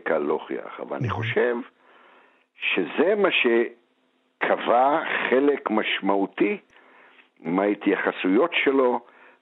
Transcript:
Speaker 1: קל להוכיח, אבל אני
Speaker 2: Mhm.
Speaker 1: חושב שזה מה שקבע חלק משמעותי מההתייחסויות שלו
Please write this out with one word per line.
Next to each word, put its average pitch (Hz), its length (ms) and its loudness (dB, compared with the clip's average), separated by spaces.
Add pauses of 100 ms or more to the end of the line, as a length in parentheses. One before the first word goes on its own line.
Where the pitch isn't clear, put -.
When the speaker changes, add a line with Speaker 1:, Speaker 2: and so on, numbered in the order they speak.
Speaker 1:
קל 82 140 0
להוכיח, 73 600 -6
אבל - 160 -10
אני 123 120 -4
Speaker 2:
Mhm. 101 40 -4
Speaker 1:
חושב 117 440 -2 (1160)
שזה 147 400 0
מה 196 160 2
שקבע - 1700 0 (300)
חלק 135 400 2
משמעותי 101 880 0 (840)
מההתייחסויות 98 1080 2 (140)
שלו 131 360 2 (420)